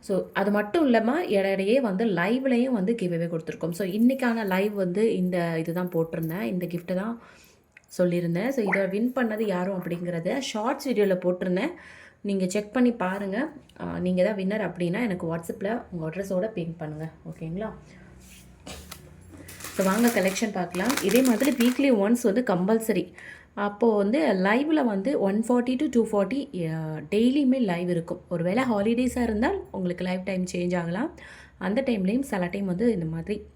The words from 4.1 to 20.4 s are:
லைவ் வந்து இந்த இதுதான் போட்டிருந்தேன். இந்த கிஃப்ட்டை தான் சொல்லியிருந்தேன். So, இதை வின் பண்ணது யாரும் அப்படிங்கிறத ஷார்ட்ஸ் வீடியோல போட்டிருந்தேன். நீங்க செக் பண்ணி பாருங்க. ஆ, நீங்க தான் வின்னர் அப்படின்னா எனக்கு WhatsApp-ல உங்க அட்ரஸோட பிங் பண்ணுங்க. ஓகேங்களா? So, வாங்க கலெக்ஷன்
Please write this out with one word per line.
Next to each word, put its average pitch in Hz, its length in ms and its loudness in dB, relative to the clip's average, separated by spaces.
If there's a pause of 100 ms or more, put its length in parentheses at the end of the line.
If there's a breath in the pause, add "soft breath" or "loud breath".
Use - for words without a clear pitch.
லைவ் 190 260 0
வந்து 202 440 0
இந்த 175 420 0
இதுதான் 170 300 -2
போட்டிருந்தேன். 165 520 -2
இந்த 190 260 -4
கிஃப்ட்டை 175 280 -6
தான் 220 280 -6 (760 loud breath)
சொல்லியிருந்தேன். 175 500 0
So, 262 160 0
இதை 196 220 0
வின் 214 300 0
பண்ணது 220 300 0
யாரும் 180 360 -2
அப்படிங்கிறத 175 560 -4
ஷார்ட்ஸ் 247 500 -4
வீடியோல 190 460 2
போட்டிருந்தேன். 190 360 0 (500 loud breath)
நீங்க 190 260 0
செக் 208 260 -2
பண்ணி 247 200 4
பாருங்க. 202 560 -4 (320)
ஆ, 170 180 -6
நீங்க 180 260 2
தான் 208 120 2
வின்னர் 196 340 -2
அப்படின்னா 175 300 -2
எனக்கு 175 360 -2
WhatsApp-ல 190 540 -6
உங்க 160 200 -6
அட்ரஸோட 190 420 -4
பிங் 165 240 -6
பண்ணுங்க. 156 360 -10 (180)
ஓகேங்களா? 170 420 -8 (2000 loud breath)
So, 190 120 2
வாங்க 220 220 4
கலெக்ஷன் 196 440 2